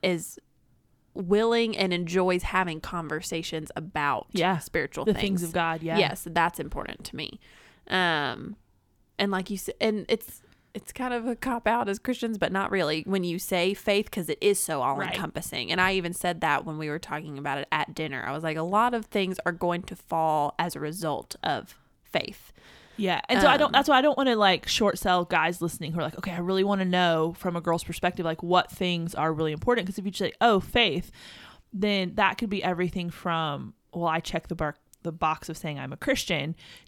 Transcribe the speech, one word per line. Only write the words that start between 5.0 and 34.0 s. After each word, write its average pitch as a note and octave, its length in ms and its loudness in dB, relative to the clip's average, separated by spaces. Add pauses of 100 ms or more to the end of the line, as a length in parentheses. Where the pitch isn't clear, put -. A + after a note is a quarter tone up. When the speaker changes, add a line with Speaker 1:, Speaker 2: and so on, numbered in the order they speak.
Speaker 2:
The G#3+ 80 4
Speaker 1:
things. - 100 0
Speaker 2:
things G3 200 0
of E3 100 -6
God, E3 300 -2
yeah. E3 160 0
Speaker 1:
Yes, - 320 0
that's E3+ 280 2
important - 460 -8
to - 120 -12
me. - 240 -10 (480)
Um, E3 680 -2 (640)
and G3+ 120 2
like F#3+ 200 -2
you G3 80 -4
said, - 240 -6
and G#3+ 260 0
it's, - 320 -2 (320)
it's - 200 -12
kind B3+ 200 -4
of A#3 140 -2
a A#3+ 80 -2
cop-out A#3 540 0
as G3+ 100 -2
Christians, A#3 400 -4
but F3+ 140 0
not F#3+ 180 0
really D#3+ 380 0
when F#3+ 160 2
you F3 160 -2
say F#3 340 2
faith, G#3 340 2
'cause E3 200 -4
it D3 120 -2
is G3+ 200 4
so D3 220 0
all-encompassing. C#3 840 -2
Speaker 2:
Right. - 60 -2
Speaker 1:
And F3+ 80 2
I F#3 140 4
even F3 180 0
said F3 300 -2
that D3 220 2
when D3+ 140 -8
we D#3 100 -6
were D3+ 120 -4
talking D3+ 380 -8
about C#3+ 200 -4
it C#3+ 140 -6
at D3+ 200 0
dinner. C#3+ 320 -6
I - 60 -4
was D#3 140 -4
like, D#3 120 -2
"A D#3+ 60 -2
lot G#3+ 320 2
of A3+ 120 -2
things F#3 380 0
are F3 60 0
going F3 320 0
to F3+ 140 -12
fall D#3 640 0
as E3+ 160 -2
a C#3+ 40 -8
result D3+ 600 -4
of - 340 -4 (280)
faith." - 480 -6 (440)
Speaker 2:
Yeah. F#3 320 0
And A#3 120 4
so D4 80 10
I C4+ 80 8
don't, D4 120 4
Speaker 1:
Um, - 40 -8
Speaker 2:
that's C#4 160 4
why C#4 100 8
I - 40 4
don't D4 140 4
wanna, C4 200 4
like, G3 320 4
short - 300 4
sell F3+ 260 4
guys E3+ 360 2
listening E3 320 -4
who E3 60 -2
are D#3+ 60 0
like, D3+ 140 -6
"Okay, F3 140 -6
I E3+ 60 -6
really F#3+ 260 2
wanna G3 200 2
know E3+ 520 4
from F3 200 -4
a E3+ 40 -4
girl's D#3+ 220 0
perspective, F3 420 -2
like, D#3+ 180 -4
what F3 280 4
things F3 460 -2
are D#3+ 160 2
really D#3 200 0
important." G3 360 0
'Cause F#3+ 100 -6
if F#3+ 80 -6
you G3+ 60 -4
say, F#3 280 -2
"Oh, A3 200 6
faith," F3+ 500 0 (600)
then G3 420 0
that G3 240 4
could A3 120 -2
be G3 120 -2
everything F3+ 480 -2
from, D#3 640 -4 (180)
"Well, E3+ 140 -2